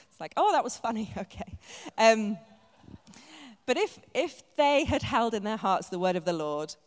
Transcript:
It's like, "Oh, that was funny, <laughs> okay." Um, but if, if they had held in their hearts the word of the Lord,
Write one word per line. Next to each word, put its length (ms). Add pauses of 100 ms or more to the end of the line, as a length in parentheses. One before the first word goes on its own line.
It's 100
like, 180
"Oh, 140
that 120
was 140
funny, 360
<laughs> 40
okay." 400 (400)
Um, 400 (1300)
but 120
if, 220 (140)
if 300 (140)
they 280
had 160
held 320
in 100
their 140
hearts 320
the 100
word 160
of 100
the 80
Lord, 420 (120)